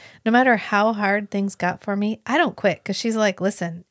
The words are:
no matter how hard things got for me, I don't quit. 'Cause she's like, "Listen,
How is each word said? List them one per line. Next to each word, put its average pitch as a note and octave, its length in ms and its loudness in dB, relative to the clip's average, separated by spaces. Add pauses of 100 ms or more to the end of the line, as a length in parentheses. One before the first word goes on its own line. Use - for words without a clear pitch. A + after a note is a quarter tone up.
(240)
no A3 80 2
matter B3 240 6
how G#3+ 380 0
hard G#3 360 -2
things G3 260 -4
got F3+ 260 -4
for G3+ 120 -4
me, G#3+ 300 -4
I C4+ 140 0
don't D4 180 0
quit. - 260 0
'Cause G3 140 -4
she's A3+ 200 -2
like, G#3 220 0
"Listen, F3 520 -4